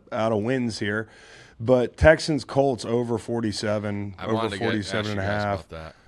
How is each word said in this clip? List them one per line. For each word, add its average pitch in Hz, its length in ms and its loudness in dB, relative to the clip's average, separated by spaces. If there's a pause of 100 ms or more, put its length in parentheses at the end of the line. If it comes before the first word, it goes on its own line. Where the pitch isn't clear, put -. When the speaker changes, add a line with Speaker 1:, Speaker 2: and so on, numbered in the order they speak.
(120)
Speaker 1:
out 113 200 2
of 107 100 4
wins 120 380 0
here. 107 280 -2 (520)
But 120 380 0
Texans 156 460 6
Colts 135 400 0
over 117 360 0
forty-seven, 104 1000 -4
Speaker 2:
I 92 80 -12
Speaker 1:
over 113 80 0
Speaker 2:
wanted 110 200 0
to 101 40 -4
get, 110 120 -2
ask 110 40 2
you 107 80 0
guys 98 100 -8
Speaker 1:
forty-seven 107 200 -2
and 101 80 -2
a 95 40 -2
half. 101 420 0
Speaker 2:
about - 40 -20
that. 80 260 -12 (120)